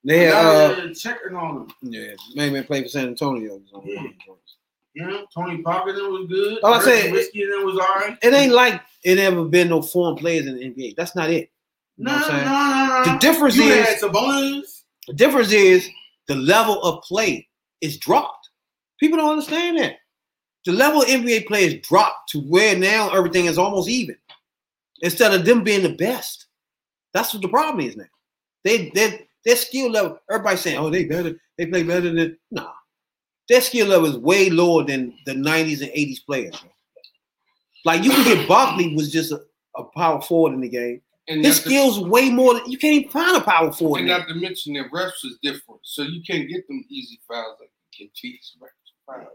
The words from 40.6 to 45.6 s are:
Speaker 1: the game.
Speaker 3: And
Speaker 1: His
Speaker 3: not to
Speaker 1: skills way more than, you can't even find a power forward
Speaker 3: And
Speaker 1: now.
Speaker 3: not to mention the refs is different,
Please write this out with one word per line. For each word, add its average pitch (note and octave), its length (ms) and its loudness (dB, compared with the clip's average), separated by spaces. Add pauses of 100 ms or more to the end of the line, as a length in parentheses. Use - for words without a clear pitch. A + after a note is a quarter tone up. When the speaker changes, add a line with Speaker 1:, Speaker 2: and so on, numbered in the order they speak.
Speaker 1:
the B2 80 -8
game. A#2+ 320 -8 (260)
Speaker 3:
And D#3 160 -2
Speaker 1:
His D4 140 4
Speaker 3:
not - 60 -4
to - 60 -8
Speaker 1:
skills C4 300 2
way A3+ 300 2
more B3 240 4
than, A#3 160 -4
you C4 80 -10
can't D4+ 160 2
even C#4+ 160 0
find F4 260 0
a C#4 60 0
power E3 320 2
forward D3+ 260 -2
Speaker 3:
And F3 80 -2
Speaker 1:
now. F3 120 0
Speaker 3:
not E3+ 100 -10
to E3 60 -10
mention E3+ 380 -10
the C3+ 100 -8 (100)
refs F3+ 320 -8
is A#2+ 160 -16
different, - 420 -10